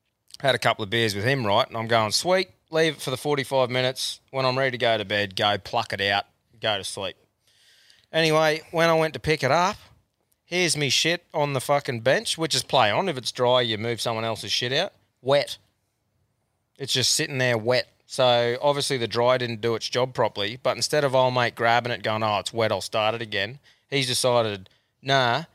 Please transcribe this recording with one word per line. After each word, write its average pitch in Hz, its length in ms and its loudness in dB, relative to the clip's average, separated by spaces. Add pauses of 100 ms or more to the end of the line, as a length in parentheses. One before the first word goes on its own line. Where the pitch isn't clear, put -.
(400)
had 131 140 2
a 123 40 -2
couple 113 260 0
of 98 40 -8
beers 113 260 0
with 101 100 -4
him, 131 200 0
right? 104 240 2
And 110 80 -12
I'm 113 100 -6
going, 110 260 2
"Sweet, 185 360 0 (220)
leave 156 240 2
it - 80 -14
for 147 80 -6
the 127 80 -4
forty-five 135 500 0
minutes. 127 520 -4 (100)
When 131 160 -2
I'm 127 100 0
ready 135 140 0
to 123 80 -8
go 117 180 2
to 107 80 -4
bed, 101 320 -2
go 104 220 2
pluck 113 340 -4
it 101 80 -6
out, 101 240 0 (380)
go 107 160 -2
to 92 60 -10
sleep." 95 320 -8 (920)
Anyway, 156 600 2
when 165 180 2
I 165 60 6
went 160 200 2
to 135 60 -8
pick 156 220 -2
it 131 80 2
up, 175 260 2 (680)
here's 175 320 0
me 143 100 -2
shit 165 360 0 (100)
on 147 180 0
the 135 80 -2
fucking 139 400 -2
bench, 147 380 0
which 160 160 -2
is 127 80 -2
play 120 280 4
on. 175 200 0
If 135 80 -6
it's 113 140 -8
dry, 127 280 2
you 113 160 0
move 113 240 -4
someone 113 240 -4
else's 110 280 -6
shit 123 200 -2
out. 160 200 -2 (280)
Wet. 135 380 0 (1200)
It's 139 140 -6
just 123 220 2
sitting 151 240 -2
there 127 200 2
wet. 117 300 0 (180)
So 120 540 2
obviously 143 380 0
the 117 100 -2
dryer 120 300 2
didn't 117 220 -6
do 117 140 0
its - 140 -6
job 127 260 -2
properly, 107 480 -2
but 117 140 0
instead 147 280 0
of 131 100 0
old 127 200 4
mate 120 200 0
grabbing 117 380 2
it, 101 100 -6
going, 110 200 -2
"Oh, 107 160 0
it's - 140 -6
wet, 110 200 0
I'll 95 80 0
start 107 340 0
it 117 80 -6
again," 107 360 -4 (300)
he's 135 180 -2
decided, 117 640 0 (320)
"Nah, 135 440 0 (100)